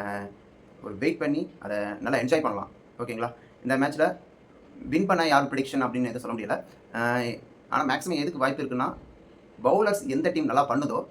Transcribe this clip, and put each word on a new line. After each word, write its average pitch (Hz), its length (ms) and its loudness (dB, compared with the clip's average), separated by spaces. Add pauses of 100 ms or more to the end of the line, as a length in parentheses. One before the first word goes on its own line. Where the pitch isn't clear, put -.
(840)
ஒரு 107 140 -10
வெயிட் 156 220 0
பண்ணி 156 240 0 (180)
அதை 104 160 -4 (240)
நல்லா 123 180 0
என்ஜாய் 143 260 2
பண்ணலாம். 104 260 -4 (280)
ஓகேங்களா? 120 320 -4 (320)
இந்த 131 140 2
மேட்ச்ல 147 300 2 (800)
வின் 160 220 2
பண்ண 185 180 2
யார் 143 240 6
ப்ரெடிக்ஷன் 135 360 -2
அப்படின்னு 123 240 -2
எதுவும் 117 140 -8
சொல்ல 117 120 -6
முடியல. 110 200 -2 (380)
ஆஹ், 120 360 0 (400)
ஆனா 131 160 0
மேக்ஸிமம் 175 360 -2
எதுக்கு 160 180 -4
வாய்ப்பு 135 240 0
இருக்குன்னா, 127 260 -2 (720)
பவுலர்ஸ் - 480 4
எந்த 135 240 2
டீம் 156 160 0
நல்லா 131 180 4
பண்ணுதோ, 120 340 0 (120)